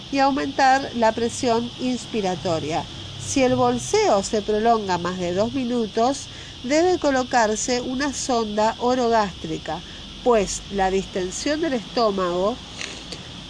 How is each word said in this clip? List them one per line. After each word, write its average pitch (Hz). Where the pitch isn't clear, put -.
y 277
aumentar 269
la 226
presión 233
inspiratoria. 185
Si 269
el 254
bolseo 247
se 214
prolonga 214
más 175
de 175
dos 214
minutos, 240
debe 320
colocarse 247
una 254
sonda 220
orogástrica, 208
pues 220
la 190
distensión 196
del 330
estómago 196